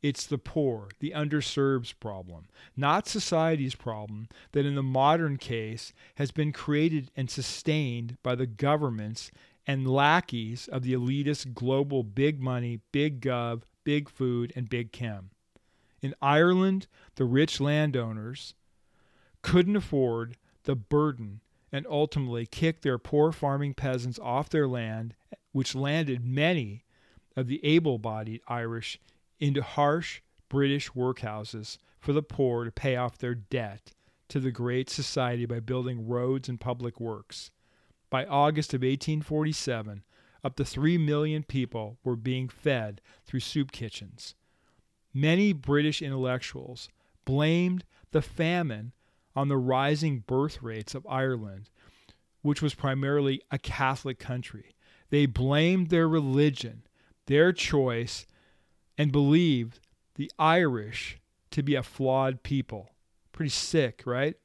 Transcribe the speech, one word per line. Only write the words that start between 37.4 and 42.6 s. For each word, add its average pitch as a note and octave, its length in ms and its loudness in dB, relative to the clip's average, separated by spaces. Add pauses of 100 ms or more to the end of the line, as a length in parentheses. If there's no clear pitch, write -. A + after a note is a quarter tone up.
By C3 160 0
August D3+ 480 2
of B2+ 100 0
eighteen C#3+ 380 0
forty-seven, B2+ 840 -4 (400)
up C#3 120 -4
to C#3 80 0
three D#3 340 2
million D3+ 440 2
people A#2+ 600 -4
were B2 120 0
being B2+ 340 -4
fed A2+ 500 -2 (240)